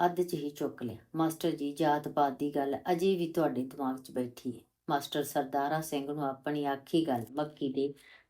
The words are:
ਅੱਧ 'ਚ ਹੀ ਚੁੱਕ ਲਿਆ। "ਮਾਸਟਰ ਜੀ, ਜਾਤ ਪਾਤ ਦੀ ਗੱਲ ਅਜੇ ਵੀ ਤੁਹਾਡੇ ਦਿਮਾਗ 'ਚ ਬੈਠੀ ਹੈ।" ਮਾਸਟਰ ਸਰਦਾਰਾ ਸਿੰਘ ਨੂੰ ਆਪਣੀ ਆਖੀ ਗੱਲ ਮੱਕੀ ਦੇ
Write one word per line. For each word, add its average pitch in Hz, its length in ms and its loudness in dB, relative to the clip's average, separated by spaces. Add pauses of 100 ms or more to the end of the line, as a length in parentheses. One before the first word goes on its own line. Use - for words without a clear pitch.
ਅੱਧ 180 160 2
'ਚ 175 140 2
ਹੀ 147 160 -4
ਚੁੱਕ 143 320 -4
ਲਿਆ। 113 160 -6 (180)
"ਮਾਸਟਰ 160 340 2
ਜੀ, 143 220 -4
ਜਾਤ 151 360 2
ਪਾਤ 135 300 2
ਦੀ 147 120 0
ਗੱਲ 139 280 0 (140)
ਅਜੇ 185 240 4
ਵੀ 170 160 -2
ਤੁਹਾਡੇ 135 320 2
ਦਿਮਾਗ 131 340 -4
'ਚ - 120 -16
ਬੈਠੀ 120 460 -4
ਹੈ।" - 40 -16 (300)
ਮਾਸਟਰ 147 320 0
ਸਰਦਾਰਾ 143 580 0
ਸਿੰਘ 143 320 -4
ਨੂੰ 151 120 -2
ਆਪਣੀ 143 400 -2
ਆਖੀ 143 440 0
ਗੱਲ 120 220 2
ਮੱਕੀ 143 420 -2
ਦੇ 135 220 0 (360)